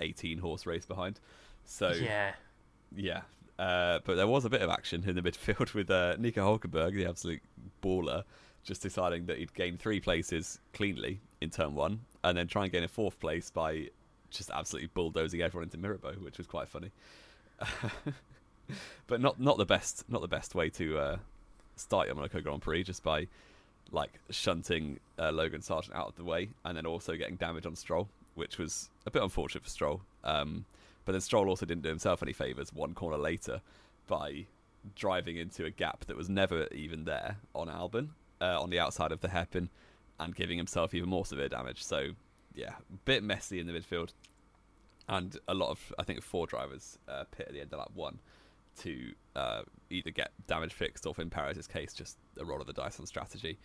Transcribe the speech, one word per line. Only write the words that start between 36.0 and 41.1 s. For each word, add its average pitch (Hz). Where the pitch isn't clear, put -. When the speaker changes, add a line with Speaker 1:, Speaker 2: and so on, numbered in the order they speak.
Speaker 1:
that -
was 80
never 92
even 78
there 80
on 82
Albon, 98
uh, 87
on 87
the 87
outside 78
of 80
the 87
hairpin, 87
and 85
giving 87
himself 85
even 87
more 92